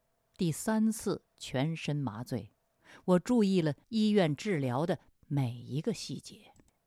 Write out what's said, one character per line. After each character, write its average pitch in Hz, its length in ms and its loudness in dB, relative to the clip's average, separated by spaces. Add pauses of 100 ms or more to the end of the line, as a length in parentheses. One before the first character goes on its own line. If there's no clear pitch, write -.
(360)
第 170 160 2
三 220 400 0
次 - 300 -4 (160)
全 147 360 -2
身 - 220 -4
麻 120 260 -4
醉， 113 300 -8 (540)
我 180 120 6
注 233 240 2
意 190 200 4
了 156 100 2 (160)
医 214 220 2
院 175 260 4
治 196 220 -2
疗 131 260 0
的 175 140 0 (280)
每 135 260 0
一 120 280 -8
个 190 140 -2
细 - 260 -10
节。 - 320 -20 (340)